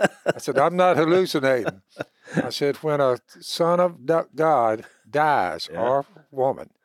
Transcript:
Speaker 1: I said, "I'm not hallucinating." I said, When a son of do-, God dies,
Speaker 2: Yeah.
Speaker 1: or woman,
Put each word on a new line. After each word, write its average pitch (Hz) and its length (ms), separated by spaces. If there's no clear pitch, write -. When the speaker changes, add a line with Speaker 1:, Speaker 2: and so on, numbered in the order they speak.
Speaker 1:
I 170 140
said, 131 180
"I'm 165 180
not 180 220
hallucinating." 135 840
I 123 140
said, 143 320
When 147 180
a 127 200
son 175 400
of 175 240
do-, 165 300
God 123 500
dies, 110 640
Speaker 2:
Yeah. 85 80
Speaker 1:
or 131 260
woman, 131 380